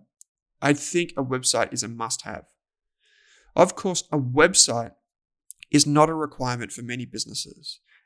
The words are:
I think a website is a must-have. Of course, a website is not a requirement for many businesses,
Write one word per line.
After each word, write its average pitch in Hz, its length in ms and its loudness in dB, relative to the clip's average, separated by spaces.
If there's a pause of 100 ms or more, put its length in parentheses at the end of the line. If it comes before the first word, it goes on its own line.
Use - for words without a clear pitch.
(600)
I 143 120 4
think 170 440 -2
a 139 60 -2
website 127 500 -2
is 127 100 -4
a 107 60 -8
must-have. 113 560 -8 (1120)
Of 190 180 4
course, 180 340 -4
a 151 80 -2
website 127 760 2 (760)
is 143 160 4
not 151 220 6
a 160 60 -4
requirement 127 580 -6
for - 100 -12
many 123 240 -8
businesses, - 760 -12 (240)